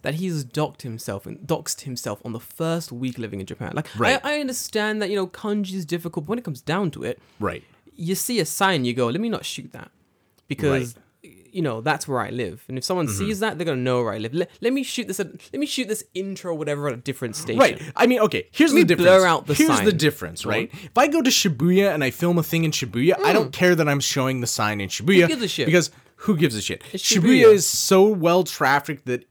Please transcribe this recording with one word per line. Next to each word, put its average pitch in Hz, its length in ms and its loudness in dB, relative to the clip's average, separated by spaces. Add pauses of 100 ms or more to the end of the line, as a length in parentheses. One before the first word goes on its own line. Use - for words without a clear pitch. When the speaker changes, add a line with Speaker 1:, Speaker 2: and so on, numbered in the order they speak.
Speaker 1:
that 147 140 -4
he's 165 280 -4
docked 147 380 -6
himself 110 460 -10
and 110 100 -14 (100)
doxed - 340 -6
himself 123 440 -8
on 120 60 -8
the 113 80 -8
first 165 520 -6
week 123 280 -8
living 104 200 -8
in 95 60 -8
Japan." - 300 -10
Like, 151 200 -6
Speaker 2:
Right. 247 280 2
Speaker 1:
I, 294 140 -4
I - 20 -4
understand 214 640 -4
that, 196 80 -4
you 208 40 -2
know, 190 120 -2
kanji 208 480 -4
is 180 100 -6
difficult, 165 400 -6
but 165 60 -8
when 240 80 -4
it 247 60 -14
comes 135 160 -10
down 175 300 -2
to - 120 -12
it, - 160 -6 (200)
Speaker 2:
Right. 98 240 -4 (320)
Speaker 1:
you 180 200 -4
see 240 240 -2
a 165 60 0
sign, 185 380 0
you 120 120 0
go, 120 140 2
"Let 160 120 -4
me 226 80 -2
not - 160 -6
shoot - 280 -12
that." - 180 -18 (560)
Because, 135 480 -2 (280)
Speaker 2:
Right. - 100 -20 (200)
Speaker 1:
you 180 80 -4
know, 117 200 -2
that's 139 260 -2
where 131 120 -2
I 98 120 -4
live. 104 360 -8
And 127 120 -8
if 123 40 -10
someone 180 220 -2
Speaker 2:
Mm-hmm. 110 100 -4 (120)
Speaker 1:
sees 214 140 -4
that, 202 180 -4
they're 170 60 -4
gonna 147 140 -2
know 123 220 0
where 110 100 -2
I 107 60 -8
live. 113 160 -6
Let, 175 160 -2 (100)
let 240 140 -2
me 277 80 -2
shoot - 260 -6
this, 190 120 -8
let - 340 -10
me 285 140 -4
shoot 262 200 -6
this 214 160 -6 (120)
intro, 185 400 -8
whatever, 147 320 -4
at 127 80 -4
a - 20 -14
different 127 380 -8
station. - 240 -4
Speaker 2:
Right. 220 200 4 (160)
I 240 120 4
mean, 247 140 4
okay, - 300 0
here's 220 220 4
Speaker 1:
Let 330 140 8
Speaker 2:
the 175 80 4
Speaker 1:
me 175 80 0
blur 185 160 10
Speaker 2:
difference. 185 60 6
Speaker 1:
out 165 220 0
the 147 60 0
Speaker 2:
Here's 208 160 4
Speaker 1:
sign. - 160 4
Speaker 2:
the 208 80 6
difference, 143 520 -2
Speaker 1:
Go 185 40 -4
on. 104 60 0
Speaker 2:
right? 113 180 -4
If - 240 -6
I 277 100 6
go 320 140 0
to 254 80 2
Shibuya 180 640 2
and 151 100 -2
I 131 60 2
film 170 300 0
a 156 40 0
thing 165 200 -2
in 156 80 0
Shibuya, 123 480 0
I 403 100 2
Speaker 1:
Mm. - 40 4
Speaker 2:
don't 214 200 2
care 180 220 4
that 160 120 0
I'm 143 120 0
showing 131 420 -2
the 120 60 -4
sign 104 340 -2
in 95 80 -6
Shibuya. 175 320 4
Speaker 1:
Who 170 60 6
gives 247 160 -4
a 196 40 -4
shit? 139 200 -4
Speaker 2:
Because 165 240 2 (260)
who 208 200 0
gives 147 180 2
a 104 60 -4
shit? - 200 -8 (100)
Speaker 1:
It's 190 120 -10
Speaker 2:
Shibuya 226 400 4
Speaker 1:
Shibuya. 220 100 12
Speaker 2:
is 190 140 4
so - 400 4
well 180 360 2
trafficked 143 600 0
that 123 260 -4